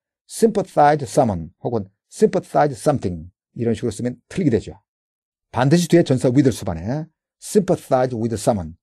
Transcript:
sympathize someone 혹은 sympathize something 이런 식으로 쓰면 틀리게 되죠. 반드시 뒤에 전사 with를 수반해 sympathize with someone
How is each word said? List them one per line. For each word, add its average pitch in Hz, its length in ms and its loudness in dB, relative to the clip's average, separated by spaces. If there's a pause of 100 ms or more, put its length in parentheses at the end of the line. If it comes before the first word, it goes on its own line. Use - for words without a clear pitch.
(280)
sympathize 156 800 2
someone 95 440 -2 (100)
혹은 113 280 -6 (220)
sympathize 156 720 0
something 92 500 -4 (240)
이런 113 200 -2
식으로 117 160 -4
쓰면 123 380 -8
틀리게 156 220 -2
되죠. 95 300 -2 (720)
반드시 151 360 2
뒤에 170 160 6
전사 131 240 0
with를 131 240 4
수반해 98 540 -8 (360)
sympathize 135 760 0
with 113 180 -4
someone 92 480 -2